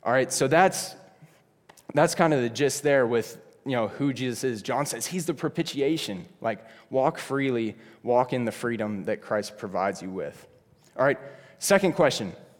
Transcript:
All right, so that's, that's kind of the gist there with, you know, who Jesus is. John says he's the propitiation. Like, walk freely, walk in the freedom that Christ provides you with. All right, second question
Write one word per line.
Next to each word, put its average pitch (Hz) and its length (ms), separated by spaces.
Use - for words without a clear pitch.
All 113 100
right, 127 180
so - 160
that's, 180 480
that's 165 200
kind 165 200
of 135 80
the 120 80
gist 135 340
there 139 240
with, 117 320
you 135 60
know, 117 160
who 139 260
Jesus 123 300
is. 117 180
John 127 240
says - 220
he's 170 180
the 170 80
propitiation. 139 920
Like, 110 260
walk 131 280
freely, 123 580
walk 123 300
in 123 120
the 110 60
freedom 107 540
that 107 160
Christ 104 360
provides 95 440
you 92 80
with. 78 380
All 127 60
right, 139 140
second 196 360
question 113 400